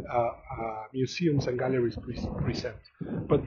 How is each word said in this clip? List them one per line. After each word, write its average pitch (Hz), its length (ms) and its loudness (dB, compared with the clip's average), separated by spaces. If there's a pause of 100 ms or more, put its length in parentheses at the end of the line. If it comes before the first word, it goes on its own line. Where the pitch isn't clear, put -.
uh, 131 80 -6
uh, 113 680 -2 (100)
museums 135 540 2
and 123 100 0
galleries 127 400 2
pre-, - 300 -6 (160)
present. - 320 -2 (520)
But 143 200 4